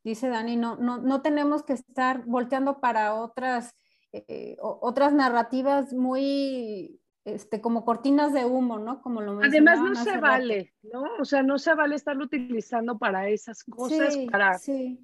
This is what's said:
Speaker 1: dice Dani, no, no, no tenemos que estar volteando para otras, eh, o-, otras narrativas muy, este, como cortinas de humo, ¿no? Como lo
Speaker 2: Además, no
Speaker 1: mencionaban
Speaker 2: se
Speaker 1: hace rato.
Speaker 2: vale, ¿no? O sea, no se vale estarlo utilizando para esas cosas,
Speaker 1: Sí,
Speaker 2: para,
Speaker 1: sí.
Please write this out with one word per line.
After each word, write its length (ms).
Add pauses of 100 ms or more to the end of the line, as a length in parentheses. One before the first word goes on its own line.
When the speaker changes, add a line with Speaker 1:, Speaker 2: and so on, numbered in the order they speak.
Speaker 1:
dice 240
Dani, 280
no, 200
no, 220
no 240
tenemos 420
que 80
estar 540
volteando 540
para 340
otras, 600 (380)
eh, 480
o-, 220
otras 300
narrativas 800
muy, 1080 (240)
este, 360
como 240
cortinas 480
de 120
humo, 340
¿no? 240
Como 180
lo 120 (100)
Speaker 2:
Además, 360
no 60
Speaker 1:
mencionaban 100
Speaker 2:
se 60 (100)
Speaker 1:
hace 100
rato. 120
Speaker 2:
vale, 500
¿no? 200 (160)
O 60
sea, 180
no 160
se 160
vale 220
estarlo 280
utilizando 760
para 300
esas 360
cosas, 500
Speaker 1:
Sí, 160
Speaker 2:
para, 280
Speaker 1:
sí. 460